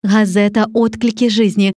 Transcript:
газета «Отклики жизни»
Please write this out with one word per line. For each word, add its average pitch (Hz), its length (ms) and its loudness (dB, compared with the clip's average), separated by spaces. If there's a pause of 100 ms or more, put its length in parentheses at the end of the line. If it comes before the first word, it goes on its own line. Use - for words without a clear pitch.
газета 208 680 2
«Отклики 226 560 -2
жизни» 202 500 0